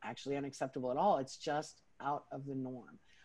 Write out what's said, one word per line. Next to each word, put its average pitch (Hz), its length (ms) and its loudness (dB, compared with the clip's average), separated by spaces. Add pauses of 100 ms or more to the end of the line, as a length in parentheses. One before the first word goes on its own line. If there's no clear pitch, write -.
actually 135 340 -2
unacceptable 135 540 -2
at 135 60 4
all. 180 200 8
It's 135 180 -2
just - 460 -2 (180)
out 143 320 0
of 139 140 -6
the 139 100 -4
norm." 127 440 -6 (260)